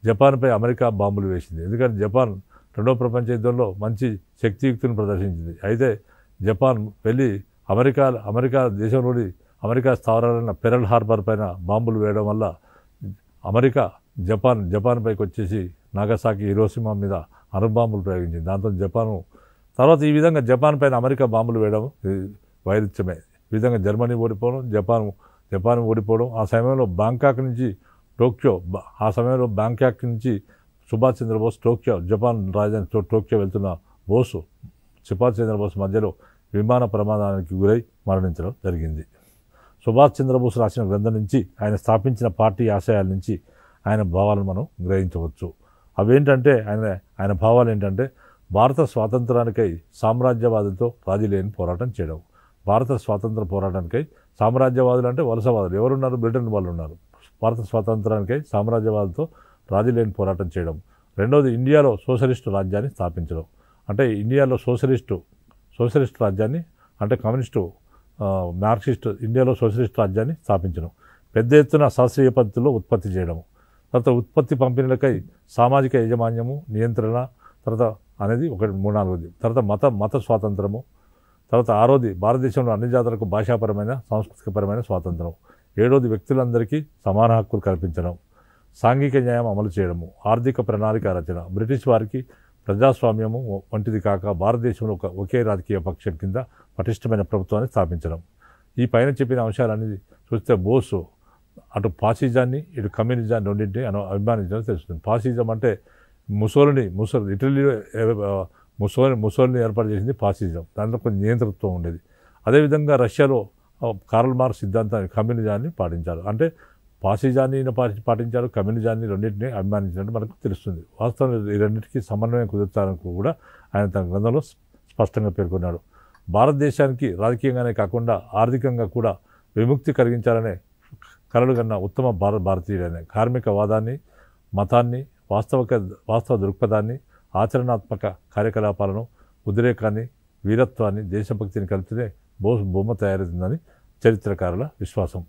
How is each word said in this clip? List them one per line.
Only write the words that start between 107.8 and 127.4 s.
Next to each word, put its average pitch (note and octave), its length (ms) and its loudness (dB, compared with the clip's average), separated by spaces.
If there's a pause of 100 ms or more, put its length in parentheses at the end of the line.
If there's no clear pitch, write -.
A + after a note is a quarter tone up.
ఆ, F#2+ 200 -2 (340)
ముసోలి-, B2 380 2
ముసోలిని B2 420 2
ఏర్పాటు A2 280 0
చేసింది G#2+ 240 -2
ఫాసిజం. F#2 540 -2 (120)
దాంట్లో A2 200 -2
కొంచెం G2+ 240 -2
నియంతృత్వం G#2+ 520 -2
ఉండేది. E2+ 260 -6 (460)
అదేవిధంగా D3 500 4
రష్యాలో, B2 520 2 (380)
ఆ, A2+ 60 -2 (200)
కార్ల్ C3 220 2
మార్క్స్ B2+ 260 0
సిద్ధాంతాన్ని G#2 480 -2
కమ్యూనిజాన్ని A2+ 640 -2
పాటించారు. E2+ 500 -4
అంటే A2 320 -2 (500)
ఫాసిజాన్ని C3 540 0
ఈయన C3 120 -2
పాటి-, A2 340 -2
పాటించారు, A#2 440 -2
కమ్యూనిజాన్ని A2+ 600 -2
రెండింటిని G#2 440 -4
అభిమానించినట్టు G2 640 -4
మనకు A2 200 -6 (120)
తెలుస్తుంది. F#2+ 380 -6 (180)
వాస్తవంలో A#2 520 -2
ఈ G#2 40 0
రెండింటికి G#2+ 440 0
సమన్వయం A#2 460 -2
కుదుర్చాలని G2 500 -2
కూడా F#2+ 380 -4 (400)
ఆయన G2+ 120 0
తన F2+ 240 -2
గ్రంథంలో A2+ 300 0
స్ప-, - 520 -20
స్పష్టంగా G#2+ 380 0
పేర్కొన్నాడు. F2+ 500 -4 (480)
భారతదేశానికి C3+ 840 2
రాజకీయంగానే A#2+ 580 -2